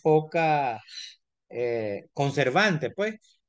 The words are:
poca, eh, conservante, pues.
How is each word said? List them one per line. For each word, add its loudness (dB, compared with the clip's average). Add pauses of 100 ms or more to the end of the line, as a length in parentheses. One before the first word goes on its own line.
poca, 2 (680)
eh, -4
conservante, 0
pues. -6 (340)